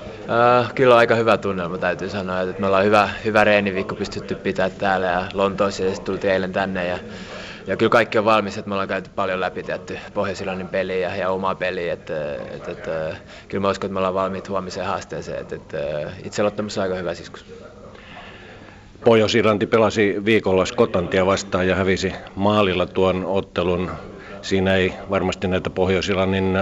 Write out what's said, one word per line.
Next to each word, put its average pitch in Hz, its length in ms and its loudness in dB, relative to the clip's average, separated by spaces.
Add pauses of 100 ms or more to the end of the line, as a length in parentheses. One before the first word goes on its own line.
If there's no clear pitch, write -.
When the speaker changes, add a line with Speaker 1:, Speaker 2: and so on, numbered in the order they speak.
(600)
Speaker 1:
Äh, 120 140 -4
kyllä 127 220 8
aika 117 180 8
hyvä 113 220 4
tunnelma, 92 420 -4
täytyy 90 300 -2
sanoa. 92 320 -4
Et 92 180 -4
me 98 80 0
ollaan 98 180 4
hyvä, 104 240 6 (160)
hyvä 107 200 4
reeniviikko 101 500 2
pystytty 95 400 -6
pitää 95 360 -2
täällä 95 360 0
ja 90 180 0 (100)
Lontoossa 98 500 0
ja 95 100 0
sit 95 100 -10
tultiin 98 280 -2
eilen 95 200 0
tänne. 95 340 -2
Ja, 90 120 -2 (680)
ja 95 100 -2
kyllä 110 140 2
kaikki 117 280 4
on 104 60 2
valmis, 104 340 2
että 98 100 -10
me 101 60 -4
ollaan 98 140 -2
käyty 95 260 -6
paljon 95 260 -2
läpi 92 220 -4
tietty 90 360 -8 (160)
Pohjois-Irlannin 95 540 -4
peliä 92 400 -2
ja, 95 80 -6
ja 92 140 -2
omaa 95 240 -2
peliä. 90 380 -4
Et, - 180 -10 (440)
et, 78 140 -12
et, 85 200 -10
äh, 80 320 -6 (280)
kyllä 101 140 -4
mä 98 80 2
uskon, 98 180 -4
että 95 40 -6
me 95 60 -4
ollaan 95 160 0
valmiit 95 340 -4
huomiseen 92 380 -6
haasteeseen. 85 540 -6
Et, - 120 -12
et, - 220 -12
äh, 76 380 -6 (120)
itseluottamus 104 540 -4
on 98 40 0
aika 95 120 -2
hyvä 85 200 -4
siskus. - 300 -14 (1600)
Speaker 2:
Pohjois-Irlanti 107 600 4
pelasi 101 580 2
viikolla 95 400 4
Skotlantia 92 640 2
vastaan 92 420 2
ja 92 60 2
hävisi 92 380 0 (220)
maalilla 98 520 2
tuon 92 380 2
ottelun. 90 680 -2 (520)
Siinä 95 320 2
ei 92 200 2 (160)
varmasti 92 380 -2
näitä 92 220 -2
Pohjois-Irlannin 95 920 0